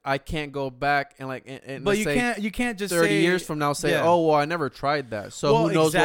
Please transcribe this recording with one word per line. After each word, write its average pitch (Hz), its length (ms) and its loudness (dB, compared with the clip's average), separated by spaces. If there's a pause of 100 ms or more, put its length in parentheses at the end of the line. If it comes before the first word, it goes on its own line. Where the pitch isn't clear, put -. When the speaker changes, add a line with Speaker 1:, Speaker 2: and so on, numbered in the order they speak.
Speaker 1:
I 139 140 -2
can't 151 340 -8
go 139 180 -6
back 139 480 -2
and, 131 100 -10
like, 127 180 -10
and, 131 180 -16
and 139 200 -12
Speaker 2:
But 202 60 2
Speaker 1:
let's 202 100 2
Speaker 2:
you 214 60 -2
Speaker 1:
say 147 100 0
Speaker 2:
can't, 240 240 0
you 208 100 -2
can't 240 280 -4
just 190 140 -6
Speaker 1:
thirty 165 160 4
Speaker 2:
say 160 140 2
Speaker 1:
years 175 240 2
from 151 120 -6
now 147 160 0
say, 151 180 -2
Speaker 2:
Yeah. 151 120 2
Speaker 1:
"Oh, 170 220 4
well, 151 100 4
I 147 100 2
never 160 240 -4
tried 139 400 -4
that." 101 220 -8
So 147 200 0
Speaker 2:
Well, 165 160 4
Speaker 1:
who 165 60 0
knows 160 200 2
where 175 100 4